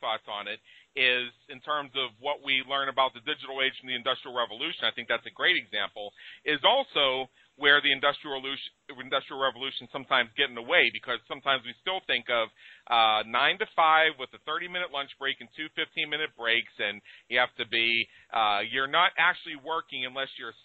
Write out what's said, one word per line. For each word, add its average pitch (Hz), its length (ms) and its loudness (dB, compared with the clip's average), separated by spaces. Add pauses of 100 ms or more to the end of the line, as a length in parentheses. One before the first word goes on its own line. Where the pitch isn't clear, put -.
thoughts 110 240 -4
on 101 240 -8
it, 110 80 -10 (400)
is 123 320 2 (160)
in 131 160 -16
terms 143 320 -6
of 131 240 -4
what 143 240 -6
we 135 240 0
learn 139 240 -2
about 131 240 2
the 120 80 -18
digital 135 400 -6
age 131 160 0
from - 80 -18
the 127 80 -6
Industrial 123 400 -4
Revolution, 120 480 -4
I 113 80 0
think 117 160 -8
that's 117 160 0
a 117 80 -14
great 156 240 0
example, 104 560 -6 (320)
is 151 240 -2
also 143 640 2 (240)
where 143 240 6
the 143 160 4
Industrial 143 400 0
Revolution, 135 400 -8 (240)
Industrial 131 400 -4
Revolution 131 560 -2
sometimes 127 400 0
get 143 160 2
in 120 80 -12
the 117 80 -8
way, 147 240 6
because 113 400 -6
sometimes 139 320 0
we 120 160 -14
still 190 320 -6
think 123 160 0
of, 117 240 0 (400)
uh, 110 320 6
nine 123 400 2
to 214 160 -8
five 160 400 6
with 127 160 -10
a 110 80 -20
thirty-minute 175 480 -6
lunch 139 320 -8
break 135 160 -2
and 120 160 -16
two 156 240 -10
fifteen-minute 151 560 -4
breaks, 117 480 0
and 104 160 -2 (320)
you 120 80 0
have 123 160 2
to 113 160 -6
be, 117 320 2 (320)
uh, 107 320 2
you're 135 240 -2
not 175 240 4
actually 170 480 0
working 156 400 -6
unless 131 320 -6
you're 117 300 -14